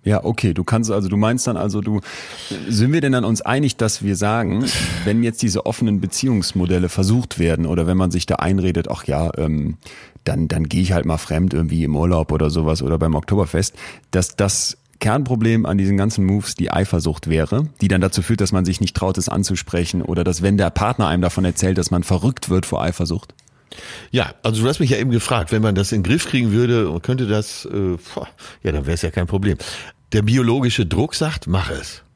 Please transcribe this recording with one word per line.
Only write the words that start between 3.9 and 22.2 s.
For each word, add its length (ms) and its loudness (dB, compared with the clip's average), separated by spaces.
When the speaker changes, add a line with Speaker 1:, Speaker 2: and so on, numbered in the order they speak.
Speaker 1:
wir 140 0
sagen, 480 0
wenn 180 2
jetzt 200 -2
diese 220 0
offenen 360 0
Beziehungsmodelle 880 0
versucht 500 0
werden 280 2
oder 200 0
wenn 100 2
man 140 2
sich 160 -2
da 100 0
einredet, 540 0
„Ach 140 -6
ja, 340 0
ähm, 380 -2
dann, 240 0
dann 200 0
gehe 140 2
ich 100 2
halt 140 2
mal 120 0
fremd 360 0
irgendwie 300 0
im 100 0
Urlaub 380 2
oder 180 2
sowas 320 0
oder 160 0
beim 160 2
Oktoberfest“, 600 0
dass 240 0
das 420 0
Kernproblem 680 2
an 120 2
diesen 180 2
ganzen 300 2
Moves 300 0
die 160 -2
Eifersucht 560 0
wäre, 400 0
die 80 2
dann 120 4
dazu 220 0
führt, 180 0
dass 100 0
man 140 2
sich 160 0
nicht 160 -2
traut, 220 0
es 100 -2
anzusprechen 720 -2
oder 220 -2
dass, 180 0
wenn 160 4
der 120 4
Partner 360 0
einem 160 2
davon 220 0
erzählt, 340 2
dass 140 0
man 100 0
verrückt 480 0